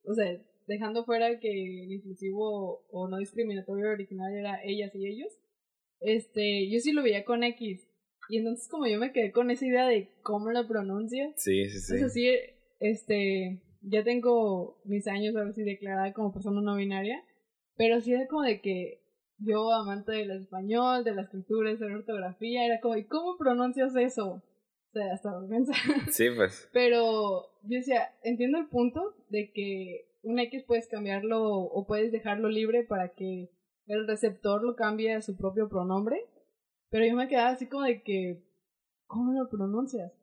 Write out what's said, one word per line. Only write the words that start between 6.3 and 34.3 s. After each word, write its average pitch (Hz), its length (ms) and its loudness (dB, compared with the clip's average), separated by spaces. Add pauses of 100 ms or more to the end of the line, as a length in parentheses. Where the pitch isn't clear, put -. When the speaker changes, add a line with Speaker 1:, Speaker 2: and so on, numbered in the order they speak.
Speaker 1:
yo 233 80 4
sí 294 140 2
lo 294 100 4
veía 202 220 4
con 240 180 2
X. 233 420 -4 (440)
Y 220 80 0
entonces 226 320 -2
como 311 180 -2
yo 208 120 2
me 262 120 0
quedé 220 200 2
con 240 180 4
esa 247 160 0
idea 254 220 4
de 208 240 2 (100)
cómo 208 300 -2
la 240 160 0
pronuncio. 226 680 -2
Speaker 2:
Sí, 196 340 2
sí, 139 100 -8
sí. - 160 -4
Speaker 1:
O - 20 2
sea, 262 120 2
sí, 240 180 2 (520)
este, 196 840 0 (200)
ya 208 220 0
tengo 233 840 2
mis 202 220 -2
años, 208 280 -2
ahora 208 160 -2
sí, 214 120 -6
declarada 196 500 -2
como 214 180 -2
persona 202 300 -2
no 208 140 0
binaria. 196 480 -2 (520)
Pero 226 260 4
sí 240 120 2
era 262 140 2
como 294 160 0
de 214 180 0
que 185 400 -4 (380)
yo, 214 320 2
amante 202 400 0
del 208 200 -2
español, 214 720 0
de 220 120 0
las 196 140 -6
culturas, 220 500 -2
de 214 100 -4
la 202 60 -6
ortografía, 220 680 -4
era 233 160 2
como, 233 160 0
"¿y 202 80 -4
cómo 349 320 -2
pronuncias 254 580 2
eso?". 240 380 0
O - 600 -20
sea, 202 200 -4
hasta 196 260 -6
vergüenza. 226 320 0
<laughs> 254 420 0
Speaker 2:
Sí, - 220 4
pues. - 380 0
Speaker 1:
Pero 226 680 4 (200)
yo 233 140 -2
decía, 247 320 2 (140)
entiendo 247 360 2
el 311 80 -4
punto 247 480 0 (140)
de 208 240 -4
que 190 520 -6 (160)
un 233 180 -2
X 247 280 -4
puedes 226 200 2
cambiarlo 208 540 -2 (100)
o 196 360 -2
puedes 220 240 2
dejarlo 220 380 0
libre 220 340 2
para 185 300 -2
que 185 360 -8 (380)
el 214 200 -2
receptor 208 560 2